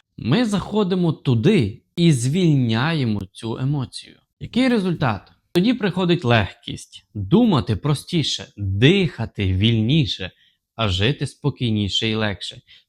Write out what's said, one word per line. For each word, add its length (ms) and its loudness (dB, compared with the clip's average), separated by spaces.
Ми 280 0
заходимо 680 0
туди 680 0
і 160 4
звільняємо 1080 0
цю 260 -8
емоцію. 640 -6
Який 280 0
результат? 640 -2
Тоді 220 2
приходить 520 0
легкість, 880 -2
думати 600 2
простіше, 720 -4
дихати 960 0
вільніше, 800 0
а 120 -2
жити 400 -2
спокійніше 840 -4
і 60 -2
легше. 460 -6